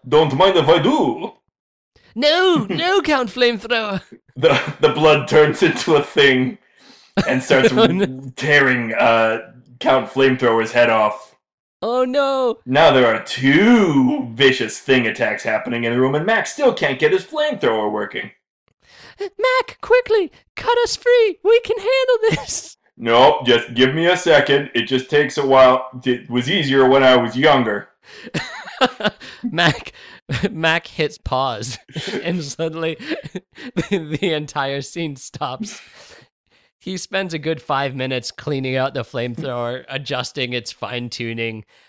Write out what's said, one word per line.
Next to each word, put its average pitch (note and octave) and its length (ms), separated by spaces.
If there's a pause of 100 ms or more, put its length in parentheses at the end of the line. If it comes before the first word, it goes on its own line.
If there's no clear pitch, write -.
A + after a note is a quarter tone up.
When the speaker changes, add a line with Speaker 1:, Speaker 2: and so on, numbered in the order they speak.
Speaker 1:
Don't D3 280
mind F#3 220
if C#3+ 100
I E3 140
do. G3+ 520 (840)
Speaker 2:
No, D#4 500
Speaker 1:
<laughs> G3 40
Speaker 2:
no, F4+ 320
Count C4 280
Flamethrower. A3+ 720 (340)
Speaker 1:
The, C#3+ 440
the D#3 100
blood D3+ 380
turns D3+ 340
into E3 340
a C#3+ 80
thing, C3 540 (680)
and C3 160
starts C3+ 280
Speaker 2:
<laughs> - 20
Oh, A3 120
no. C3+ 500
Speaker 1:
tearing, C3 580
uh, A2+ 460 (400)
Count E3 300
Flamethrower's B2+ 640
head A#2+ 180
off. G#2+ 460 (460)
Speaker 2:
Oh, B3 240
no. C4 600
Speaker 1:
Now D3 260
there B2 220
are A2 100
two C#3 1120
vicious B2+ 460
thing B2+ 280
attacks G#2+ 360
happening A#2 420
in A#2 80
the B2 60
room, C3 160
and D#3 100
Mac A3 200
still C4+ 280
can't C#3 260
get D3+ 120
his F#3 140
flamethrower B2 680
working. G#2 400 (880)
Speaker 2:
Mac, B4 600
quickly, A4 500 (240)
cut A#4 240
us A#4+ 160
free! A#4 480
We A4+ 180
can A#4 160
handle B4+ 400 (120)
this. - 480 (200)
Speaker 1:
Nope, A#2+ 500
just A#2+ 260
give C3 220
me E3 100
a F3+ 120
second. C#3+ 580
It A#2+ 80
just C3 260
takes D3+ 300
a C#3+ 60
while. C3 420 (180)
It B2 240
was B2 220
easier C#3 360
when C3+ 160
I B2+ 120
was A#2 200
younger. B2+ 540 (340)
Speaker 2:
<laughs> - 60 (1120)
Mac, F3 500 (580)
Mac E3 360
hits - 300
pause, B2+ 600 (180)
<laughs> - 280
and F3 200
suddenly D#3+ 520
<laughs> - 920
the, D#3+ 300
the E3+ 140
entire C#3 480
scene D#3 340
stops. D3 640 (1000)
He F#3 180
spends F#3 360
a D#3+ 60
good D#3 220
five C#3 340
minutes C3 360
cleaning C3+ 440
out C3 200
the B2+ 80
flamethrower, B2 840
<laughs> - 40
adjusting C3 640
its A#2+ 180
fine-tuning, A#2 920 (260)